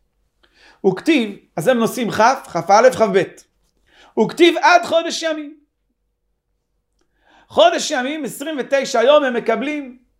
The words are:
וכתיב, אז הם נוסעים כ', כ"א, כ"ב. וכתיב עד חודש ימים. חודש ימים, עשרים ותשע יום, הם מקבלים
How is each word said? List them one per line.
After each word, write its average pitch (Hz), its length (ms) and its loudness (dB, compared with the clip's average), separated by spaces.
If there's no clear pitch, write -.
וכתיב, 214 500 -2
אז 170 120 -4
הם 254 100 2
נוסעים 226 320 -2
כ', - 100 -2
כ"א, 208 440 4
כ"ב. 196 320 0
וכתיב 330 420 2
עד 349 240 4
חודש 330 360 -4
ימים. 311 340 -8
חודש 320 420 2
ימים, 285 340 -6
עשרים 285 340 -10
ותשע 247 440 -2
יום, 285 220 4
הם 247 100 -4
מקבלים 254 640 -6